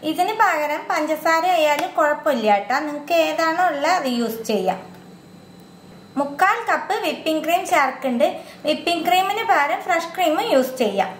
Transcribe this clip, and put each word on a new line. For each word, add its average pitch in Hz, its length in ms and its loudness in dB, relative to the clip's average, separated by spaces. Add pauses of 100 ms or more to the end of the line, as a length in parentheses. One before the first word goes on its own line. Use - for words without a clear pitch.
ഇതിന് 359 320 0
പകരം 311 480 0
പഞ്ചസാര 320 560 0 (120)
ആയാലും 302 400 2
കുഴപ്പമില്ല 294 580 2
കേട്ടോ, 202 300 0
നിങ്ങൾക്ക് 294 300 -4 (120)
ഏതാണോ 320 420 0
ഉള്ളത് 302 300 0
അത് 277 180 -2
യൂസ് 226 320 -4
ചെയ്യാം. 185 300 0 (1400)
മുക്കാൽ 285 380 0 (120)
cup 339 260 -2 (100)
whipping 311 400 -2
cream 349 260 0
ചേർക്കുന്നുണ്ട്. 269 560 0 (400)
whipping 330 400 -2
ക്രീമിന് 381 460 2
പകരം 311 340 2
fresh 330 300 0
cream 330 200 2 (180)
യൂസ് 254 280 2
ചെയ്യാം. 190 360 0